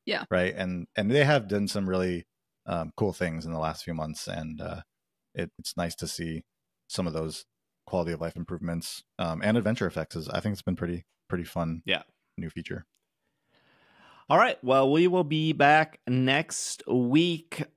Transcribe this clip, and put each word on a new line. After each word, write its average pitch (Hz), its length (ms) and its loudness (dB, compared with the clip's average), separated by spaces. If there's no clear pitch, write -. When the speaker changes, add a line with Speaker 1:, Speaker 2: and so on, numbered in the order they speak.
Speaker 1:
Yeah. - 240 -4
Speaker 2:
Right. 92 260 2
And, 92 300 -4
and 104 140 2
they 143 160 6
have 139 220 2
done 101 200 0
some 95 220 -2
really, 92 380 0
um, 82 280 -4
cool 104 160 0
things 80 360 -4
in 82 60 -6
the 80 40 -4
last 78 260 -4
few 85 120 -6
months. 78 320 -8
And, 78 340 -8
uh, 85 200 -10
it, 85 240 -6
it's - 200 -12
nice 85 180 -4
to 82 120 -8
see 82 360 -6
some 90 200 -4
of 78 60 -4
those 80 300 -6
quality 85 240 0
of 78 100 -6
life 82 140 -6
improvements, 85 680 -8
um, 82 260 -4
and 110 140 4
adventure 107 300 0
effects. 80 280 -6
Is, 78 140 -8
I - 100 -2
think 104 140 -2
it's 95 80 -8
been 92 140 -2
pretty, 87 300 -4
pretty 87 160 -4
fun. 82 440 -4
Speaker 3:
Yeah. 85 160 0
Speaker 2:
New 80 140 -6
feature. - 340 -10
Speaker 3:
All 147 80 8
right. 214 260 4
Well, 135 280 6
we 170 160 6
will 180 160 2
be 156 300 2
back 151 540 6
next 131 800 0
week. 151 760 2